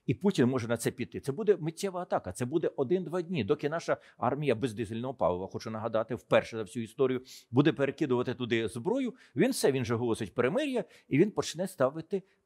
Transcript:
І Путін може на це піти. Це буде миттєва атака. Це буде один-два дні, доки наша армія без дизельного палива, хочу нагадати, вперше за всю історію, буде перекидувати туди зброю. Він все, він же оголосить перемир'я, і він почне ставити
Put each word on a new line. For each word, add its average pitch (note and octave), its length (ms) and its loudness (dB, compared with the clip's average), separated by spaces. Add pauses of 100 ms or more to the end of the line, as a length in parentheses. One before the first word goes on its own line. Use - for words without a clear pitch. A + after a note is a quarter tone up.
І C#3 80 2
Путін F#3+ 320 4
може A#2+ 220 2
на A#2 100 0
це A#2 140 -2
піти. - 280 -8
Це C#3 120 -6
буде F3+ 280 2
миттєва F3 420 -6
атака. F#3 300 -4
Це - 140 -6
буде D#3+ 300 -2
один-два F3 460 0
дні, E3+ 220 -2
доки D3 260 0
наша D#3 280 -2 (200)
армія C3 380 0
без A2 180 -2
дизельного A2+ 400 -6
палива, F2+ 340 0
хочу A2+ 240 -10
нагадати, A2 440 -2
вперше A2+ 420 2
за A2 60 -4
всю A2+ 200 -8
історію, B2+ 380 0 (300)
буде C#3+ 200 6
перекидувати C3 640 0
туди A2+ 340 0
зброю. G#3 460 -2 (220)
Він G#3 160 4
все, F#3+ 200 2
він C3 140 0
же A#2 100 0
оголосить A2+ 380 0
перемир'я, A3 500 0 (240)
і C#3+ 100 2
він G3+ 140 4
почне D#3 360 -4
ставити D#3+ 560 -2 (220)